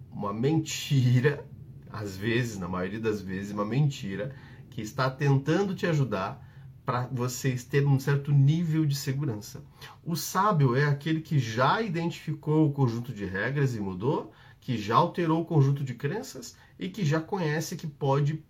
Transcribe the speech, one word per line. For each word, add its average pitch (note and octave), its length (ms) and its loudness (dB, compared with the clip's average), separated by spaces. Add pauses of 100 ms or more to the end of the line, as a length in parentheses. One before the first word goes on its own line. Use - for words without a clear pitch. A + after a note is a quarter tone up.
(120)
uma G2+ 220 -6
mentira, B2+ 1160 2 (400)
às G2 260 -8
vezes, A2+ 420 -2
na F2+ 100 -6
maioria F#2+ 320 -4
das G#2+ 220 -2
vezes, F#2+ 300 -8
uma G#2 140 -2
mentira G#2+ 720 -2 (340)
que - 120 -10
está B2+ 280 -2
tentando D3+ 680 2
te - 100 -6
ajudar A#2 640 -2 (380)
pra B2 220 -2
vocês B2+ 560 -2
terem C#3+ 240 2
um C3+ 120 4
certo C#3 320 0
nível D#3 540 4
de C#3 100 0
segurança. C3 680 -6 (400)
O E3 120 -4
sábio D#3+ 600 4
é C#3+ 100 4
aquele D#3 360 0
que D#3 160 0
já C3 440 2
identificou D#3+ 840 0
o C#3 40 2
conjunto A#2+ 420 0
de G2+ 120 -8
regras A#2+ 500 0
e G#2+ 40 -4
mudou, G2+ 520 -2 (300)
que A#2+ 160 -4
já G#2 180 0
alterou E3 460 2
o E3 40 -2
conjunto C#3+ 380 4
de B2 100 -4
crenças G#3 640 -8 (240)
e F#3+ 80 -6
que F#3+ 160 -6
já D#3 160 2
conhece D#3+ 560 -4
que D#3+ 120 -10
pode D3 640 0